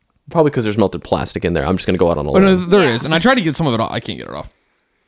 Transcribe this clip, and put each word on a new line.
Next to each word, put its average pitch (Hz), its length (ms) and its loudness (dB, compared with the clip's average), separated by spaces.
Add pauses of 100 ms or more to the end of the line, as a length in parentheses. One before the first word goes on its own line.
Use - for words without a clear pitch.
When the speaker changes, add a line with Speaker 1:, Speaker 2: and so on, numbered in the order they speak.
(300)
Speaker 1:
Probably 156 200 2
'cause 127 140 -2
there's 104 120 -2
melted 95 280 0
plastic - 400 -4
in 87 100 0
there. 73 120 0
I'm 92 100 0
just - 100 -6
gonna 90 120 0
go 87 120 4
out 85 80 0
on 73 80 -4
a 69 60 -4
Speaker 2:
Oh, - 60 4
no, 190 160 6
Speaker 1:
limb. 180 160 -2
Speaker 2:
there 202 120 4
Speaker 3:
Yeah. 127 120 2
Speaker 2:
is, 120 120 -4
and 156 80 -2
I 165 40 2
tried 247 180 2
to 247 40 0
get 160 160 -2
some 165 100 0
of 139 80 0
it 110 60 -2
off. 107 120 -2
I 110 80 -6
can't 87 180 -10
get 57 100 -14
it - 60 -12
off. - 160 -12 (580)